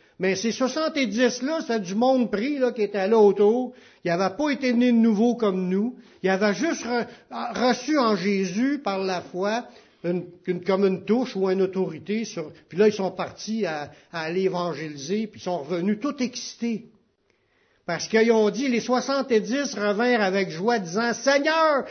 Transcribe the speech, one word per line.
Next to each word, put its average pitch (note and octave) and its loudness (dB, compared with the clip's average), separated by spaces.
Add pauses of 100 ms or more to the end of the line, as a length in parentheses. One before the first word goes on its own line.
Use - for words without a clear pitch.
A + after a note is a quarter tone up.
(180)
Mais F#3 0
ces G#3+ -2
soixante-dix B3+ 0
là, D#4+ -2
c'était A3+ -2
du F#3 -6
monde B3 2
pris, C4 -2
là, B3 0
qui A3+ -2
était G3 -2
là A3+ 6
autour. G#3+ 6 (280)
Il E3+ -4
n'avait F#3 0
pas D4+ -2
été B3+ 0
né B3 4
de A#3 6
nouveau A3+ 4
comme F#3 0
nous. G3+ 0 (260)
Il F#3 2
avait G3 2
juste C#4 -4
re-, A#3 -2 (240)
reçu A#3+ -2
en A3 2
Jésus, G3 0
par G3 -4
la F#3 -4
foi, G#3+ -4 (380)
une, F3 -2 (200)
une, F3 -4
comme G3 2
une F#3+ 0
touche A3+ 0
ou F#3+ 0
une F#3+ 2
autorité. F#3 -4
Sur... D#3 -10 (160)
puis D#3 -6
là, G#3+ 6
ils G#3+ 2
sont F#3+ -2
partis G3 -6
à, D3 -6 (220)
à E3 -6
aller F3 -2
évangéliser, F3 -4
puis - -16
ils - -12
sont F3+ -2
revenus F3 -2
tout C#4+ -4
excités. - -6 (1000)
Parce - -6
qu'ils A3+ 4
ont A3 4
dit, A#3+ -2
les A#3 2
soixante-dix B3 -2
revinrent G#3+ 0
avec F#3+ 0
joie, G3+ 0
disant, « G#3 -2
Seigneur, C#4+ 2